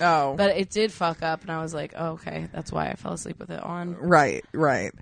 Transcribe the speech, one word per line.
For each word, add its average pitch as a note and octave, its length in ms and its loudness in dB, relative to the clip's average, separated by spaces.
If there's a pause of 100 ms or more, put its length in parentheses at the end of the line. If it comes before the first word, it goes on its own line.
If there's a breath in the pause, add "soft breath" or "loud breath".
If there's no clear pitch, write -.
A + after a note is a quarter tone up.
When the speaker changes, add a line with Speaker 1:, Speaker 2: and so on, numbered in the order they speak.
Speaker 1:
Oh. D3+ 360 4
Speaker 2:
But G3+ 220 4
it F#3+ 100 -2
did G#3+ 240 0
fuck E3 300 -2
up, D#3+ 200 -2
and F#3+ 100 -10
I D#3+ 100 -4
was D#3+ 100 -6
like, D3+ 240 -6
oh, E3 180 -4
okay, D#3+ 380 -8
that's D#3+ 200 -10
why D#3+ 160 -2
I - 80 -4
fell - 160 -8
asleep - 260 -10
with - 120 -14
it - 120 -8
on. F3 340 -6
Speaker 1:
Right, D3 560 4
right. B2 380 2 (120 soft breath)